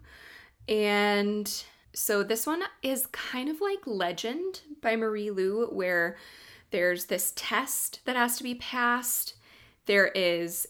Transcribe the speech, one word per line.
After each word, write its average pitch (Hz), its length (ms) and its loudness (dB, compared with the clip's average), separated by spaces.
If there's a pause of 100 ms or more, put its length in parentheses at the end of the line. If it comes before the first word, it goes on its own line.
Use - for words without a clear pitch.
(680)
And 208 840 2 (420)
so 202 300 2
this 226 240 -2
one 330 160 -2 (180)
is 262 260 -2
kind 254 420 -6
of 311 120 -6
like 403 240 0
Legend 226 760 -4 (200)
by 226 140 2
Marie 214 360 -2
Lu, 202 360 0
where 180 480 0 (560)
there's 180 340 2
this 180 300 -2
test - 720 -2
that 254 100 -2
has 240 220 2
to 247 60 2
be 247 120 2
passed. 240 800 0 (500)
There 202 220 6
is 175 640 0